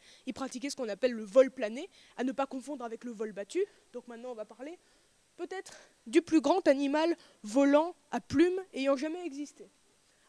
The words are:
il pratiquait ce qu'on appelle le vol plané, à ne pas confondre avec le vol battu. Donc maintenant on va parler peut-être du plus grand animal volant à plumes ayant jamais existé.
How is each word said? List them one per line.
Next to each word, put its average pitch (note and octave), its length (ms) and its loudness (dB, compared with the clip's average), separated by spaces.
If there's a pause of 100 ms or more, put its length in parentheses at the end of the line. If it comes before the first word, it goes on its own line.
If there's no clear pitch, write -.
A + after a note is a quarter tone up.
(260)
il B3+ 80 -6
pratiquait C4 360 -8
ce - 60 -8
qu'on B3 140 -6
appelle A#3+ 240 0
le A3 100 -8
vol B3+ 260 6
plané, B3 400 -6 (280)
à B3 80 -2
ne C4 80 0
pas C4+ 120 0
confondre C4 380 -8
avec A3+ 220 -12
le B3 60 -8
vol A3 200 -8
battu. G3+ 320 -4 (300)
Donc A#3+ 160 -14
maintenant A#3+ 220 -12
on A#3+ 40 -12
va G#3+ 80 -10
parler C4 340 -14 (600)
peut-être F#4 340 -10 (360)
du A#3+ 140 4
plus D#4 200 2
grand E4+ 260 2
animal D4 480 2 (260)
volant C#4 540 4 (160)
à C4 80 -4
plumes F4+ 420 2 (120)
ayant C4+ 240 2
jamais D#4 280 -6
existé. C#4 440 -12 (600)